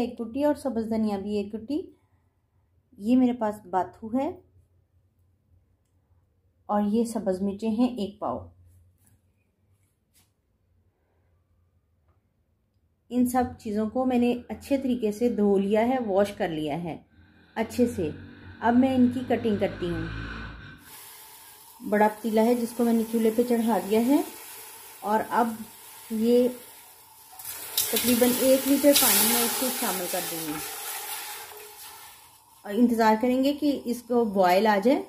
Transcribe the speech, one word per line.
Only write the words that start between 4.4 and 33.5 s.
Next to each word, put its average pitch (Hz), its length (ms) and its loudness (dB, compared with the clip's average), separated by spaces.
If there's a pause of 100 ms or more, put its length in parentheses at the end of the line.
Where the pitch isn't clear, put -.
और 208 160 0
ये 220 200 2
सब्ज़ 190 380 -4
मिर्चें 196 280 -4
हैं 233 260 2
एक 196 240 -8
पाव। 123 300 -8 (4000)
इन 247 160 2
सब 247 300 0
चीज़ों 214 320 -4
को 254 160 -2
मैंने 240 280 2 (180)
अच्छे 269 260 -2
तरीके 247 340 -2
से 240 200 0
धो 202 280 4
लिया 202 240 2
है, 254 180 2
wash 202 320 2
कर 196 180 -4
लिया 151 260 -4
है 170 220 -8 (560)
अच्छे 226 320 0
से। 156 260 -4 (480)
अब 233 140 4
मैं 262 200 4
इनकी 247 320 2
cutting 226 320 0
करती 180 280 -2
हूँ। 165 220 -4 (1700)
बड़ा 208 280 4
पतीला 220 320 0
है 240 160 4
जिसको 233 260 -2
मैंने 226 220 2
चूल्हे 226 260 2
पे 233 140 2
चढ़ा 226 340 2
दिया 196 240 2
है 294 200 4 (800)
और 208 180 0
अब 226 360 0 (560)
ये 240 340 4 (1400)
तकरीबन 240 460 2 (120)
एक 262 240 4
लीटर 285 260 6
पानी 220 340 4
में 233 160 2
इसको 233 280 -2
शामिल 185 360 -4
कर 180 140 -4
दूँगी 165 320 -8 (2000)
और 196 80 -8
इंतज़ार 226 440 4
करेंगे 254 360 2